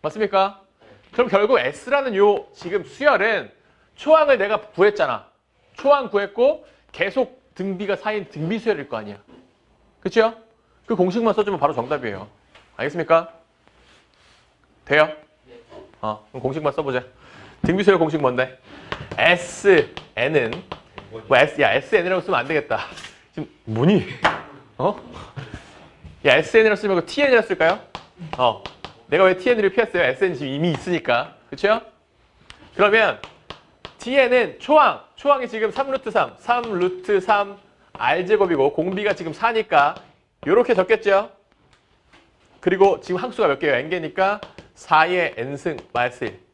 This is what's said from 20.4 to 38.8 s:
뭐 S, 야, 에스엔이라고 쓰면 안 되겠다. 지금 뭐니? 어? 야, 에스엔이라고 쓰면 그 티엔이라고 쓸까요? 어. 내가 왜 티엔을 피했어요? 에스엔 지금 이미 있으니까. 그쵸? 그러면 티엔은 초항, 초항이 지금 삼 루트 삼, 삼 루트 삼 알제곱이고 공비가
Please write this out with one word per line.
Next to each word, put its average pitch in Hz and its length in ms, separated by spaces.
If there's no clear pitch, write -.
뭐 127 80
S, 147 240
야, 107 140
에스엔이라고 180 480
쓰면 170 180
안 131 60
되겠다. 139 320
지금 156 140
뭐니? 143 420
어? 180 200
야, 135 120
에스엔이라고 214 400
쓰면 196 240
그 170 60
티엔이라고 254 400
쓸까요? 175 340
어. 123 240
내가 180 160
왜 185 120
티엔을 214 340
피했어요? 202 340
에스엔 175 300
지금 135 180
이미 165 200
있으니까. 139 640
그쵸? 214 320
그러면 202 460
티엔은 247 640
초항, 262 440
초항이 277 320
지금 220 220
삼 277 200
루트 262 200
삼, 160 280
삼 240 240
루트 180 420
삼 202 380
알제곱이고 170 800
공비가 190 420